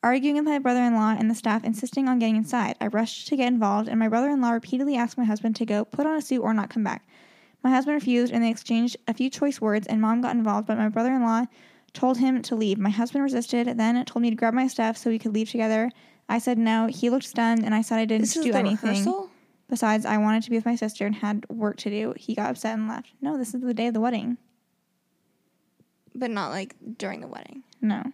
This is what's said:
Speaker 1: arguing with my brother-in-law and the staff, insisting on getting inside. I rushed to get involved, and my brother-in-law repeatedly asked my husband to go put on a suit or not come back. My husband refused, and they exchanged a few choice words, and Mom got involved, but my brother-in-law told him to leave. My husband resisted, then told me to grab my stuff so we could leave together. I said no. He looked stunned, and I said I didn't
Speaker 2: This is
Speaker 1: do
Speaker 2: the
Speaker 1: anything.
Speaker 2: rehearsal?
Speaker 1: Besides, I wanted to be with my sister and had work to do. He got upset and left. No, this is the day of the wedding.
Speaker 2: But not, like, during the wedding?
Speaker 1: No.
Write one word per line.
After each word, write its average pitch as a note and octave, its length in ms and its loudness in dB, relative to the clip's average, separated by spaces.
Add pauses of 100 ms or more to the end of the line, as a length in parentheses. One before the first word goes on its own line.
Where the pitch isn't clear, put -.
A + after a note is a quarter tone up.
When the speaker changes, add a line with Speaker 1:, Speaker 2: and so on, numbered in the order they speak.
Speaker 1:
arguing C4 320 4
with D4 100 2
my D4 140 2
brother-in-law A#3+ 580 2
and A3 140 2
the A3+ 40 0
staff, A3 280 0
insisting B3 460 -2
on B3+ 100 2
getting A3+ 160 2
inside. A3 460 0
I G#3 60 -2
rushed A3 420 -2
to D4 80 0
get B3 100 2
involved, G#3+ 400 2
and A3+ 120 0
my A3+ 100 2
brother-in-law B3 420 2
repeatedly C4 460 -2
asked A#3 200 -2
my B3 60 0
husband G#3+ 340 0
to A#3 80 -2
go G#3 200 0
put - 200 -4
on D#4 120 0
a D4 40 -2
suit B3+ 200 -2
or A3 120 0
not G#3 160 0
come A3 140 -2
back. - 240 -4 (560)
My B3+ 60 4
husband C4+ 260 4
refused, B3 380 2
and A#3 100 2
they A3+ 60 2
exchanged A#3 480 0 (100)
a A#3 60 -2
few B3+ 160 0
choice C#4+ 320 -2
words, G#3+ 260 0
and A3 140 2
Mom A3+ 200 2
got A#3+ 140 -2
involved, G#3+ 320 2
but A3 100 0
my G#3+ 120 2
brother-in-law A#3 560 2 (480)
told B3+ 240 2
him C4 240 2
to - 140 -4
leave. G#3 220 2
My G3+ 120 2
husband A#3+ 340 0
resisted, A#3+ 540 0
then A#3+ 280 2
told - 160 -4
me A#3 80 4
to A3 60 0
grab A3+ 180 2
my C4 140 2
stuff A3+ 300 0
so - 120 -2
we A3+ 100 0
could A3 140 -4
leave A3 160 0
together. A3 420 0 (380)
I A3+ 100 0
said B3 180 0
no. A3+ 300 2
He A#3+ 220 -2
looked B3+ 160 0
stunned, A#3 400 2
and A3 100 0
I A3 60 2
said A3+ 180 0
I A3 60 2
didn't A3 180 2
Speaker 2:
This A3 140 0
is D#4+ 80 0
Speaker 1:
do A#3+ 60 2
Speaker 2:
the G3+ 80 2
Speaker 1:
anything. G3+ 320 0
Speaker 2:
rehearsal? F4+ 380 0 (400)
Speaker 1:
Besides, A3 360 0
I G#3+ 120 0
wanted G#3+ 260 2
to - 60 -10
be A#3 80 2
with A3 80 -2
my A#3+ 100 2
sister G#3+ 300 -4
and G#3 100 -2
had G#3 340 -4
work G#3+ 280 -2
to - 120 -6
do. G#3+ 280 -4
He - 180 -8
got G#3+ 160 -2
upset A3+ 260 -4
and A3 100 -4
left. - 340 -10
No, C#4+ 160 -4
this A#3 160 -6
is B3 80 -6
the B3 120 -2
day A#3 140 -2
of A#3+ 60 -2
the A3 80 0
wedding. A#3+ 360 -2 (1800)
Speaker 2:
But B3 180 -4
not, G3 180 -2
like, F#3+ 260 -8 (220)
during G3 240 -8
the - 60 -14
wedding? - 360 -16 (180)
Speaker 1:
No. G#3+ 180 0 (140)